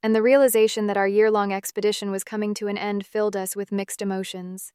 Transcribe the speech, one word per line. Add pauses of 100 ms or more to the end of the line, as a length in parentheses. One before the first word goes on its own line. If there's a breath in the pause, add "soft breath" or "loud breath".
and
the
realization
that
our
year-long
expedition
was
coming
to
an
end
filled
us
with
mixed
emotions.